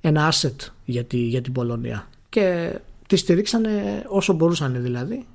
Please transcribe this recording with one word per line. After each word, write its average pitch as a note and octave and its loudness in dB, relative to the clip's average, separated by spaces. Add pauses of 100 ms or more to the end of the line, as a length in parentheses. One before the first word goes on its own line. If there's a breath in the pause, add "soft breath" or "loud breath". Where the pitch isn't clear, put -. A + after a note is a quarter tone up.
ένα D#3 4
asset C#3+ 0 (300)
για A#2+ -2
τη, B2 -4
για A#2+ 0
την B2+ -6
Πολωνία. A#2 -4 (220)
Και F3+ 0 (340)
τη - 4
στηρίξανε G#3 2
όσο G3 2
μπορούσαν D#3+ 2
δηλαδή B2+ -4